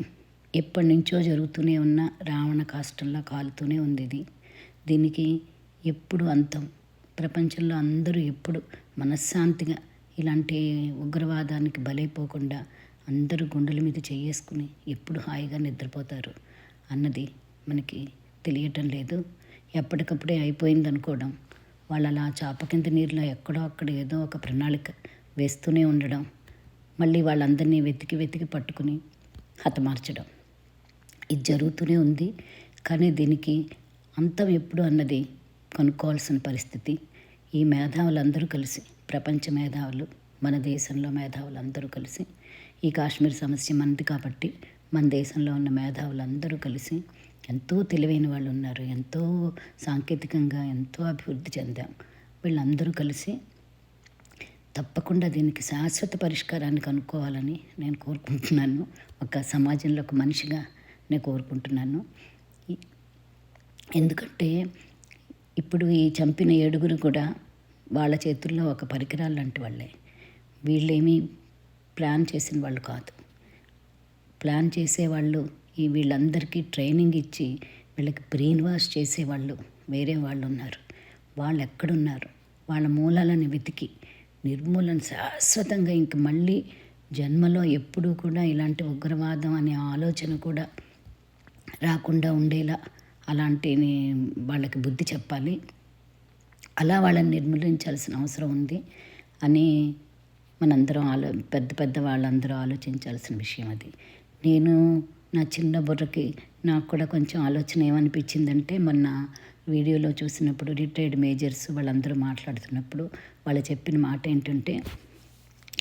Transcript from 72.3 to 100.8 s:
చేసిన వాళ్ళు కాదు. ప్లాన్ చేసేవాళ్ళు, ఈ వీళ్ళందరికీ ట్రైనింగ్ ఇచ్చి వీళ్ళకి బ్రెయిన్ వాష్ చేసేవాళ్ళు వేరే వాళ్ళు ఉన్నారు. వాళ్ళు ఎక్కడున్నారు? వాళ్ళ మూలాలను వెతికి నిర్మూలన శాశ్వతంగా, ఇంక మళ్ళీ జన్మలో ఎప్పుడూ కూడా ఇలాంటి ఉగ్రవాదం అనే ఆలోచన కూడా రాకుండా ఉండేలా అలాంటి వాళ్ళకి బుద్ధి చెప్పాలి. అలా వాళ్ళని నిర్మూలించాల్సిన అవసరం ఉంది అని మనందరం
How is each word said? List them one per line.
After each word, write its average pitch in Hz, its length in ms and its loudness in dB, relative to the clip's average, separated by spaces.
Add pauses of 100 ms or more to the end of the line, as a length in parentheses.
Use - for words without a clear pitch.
చేసిన 151 260 -4
వాళ్ళు 131 200 -6
కాదు. 123 300 -12 (1300)
ప్లాన్ 156 360 2
చేసేవాళ్ళు, 156 720 0 (300)
ఈ 156 80 2
వీళ్ళందరికీ 151 760 2
ట్రైనింగ్ 160 540 2
ఇచ్చి 147 440 -4 (380)
వీళ్ళకి 147 240 -2
బ్రెయిన్ 156 400 2
వాష్ 175 360 -2
చేసేవాళ్ళు 139 600 -2 (320)
వేరే 143 260 -2
వాళ్ళు 139 320 -4
ఉన్నారు. 131 320 -6 (600)
వాళ్ళు 147 240 0
ఎక్కడున్నారు? 151 640 -2 (400)
వాళ్ళ 151 180 2
మూలాలను 165 600 4
వెతికి - 400 -6 (560)
నిర్మూలన 165 520 0
శాశ్వతంగా, 185 920 0
ఇంక 160 240 2
మళ్ళీ 165 500 2 (480)
జన్మలో 170 500 2
ఎప్పుడూ 165 500 0
కూడా 170 300 -2
ఇలాంటి 151 400 0
ఉగ్రవాదం 156 720 -2
అనే 151 200 2
ఆలోచన 156 640 -2
కూడా 156 320 -4 (1160)
రాకుండా 160 500 2
ఉండేలా 156 440 2 (520)
అలాంటి 147 460 0 (640)
వాళ్ళకి 135 420 -2
బుద్ధి 131 340 -2
చెప్పాలి. 147 480 -4 (1200)
అలా 175 200 4
వాళ్ళని 170 300 6
నిర్మూలించాల్సిన 156 880 0
అవసరం 143 360 -2
ఉంది 143 320 -2 (600)
అని 151 520 6 (640)
మనందరం 143 420 6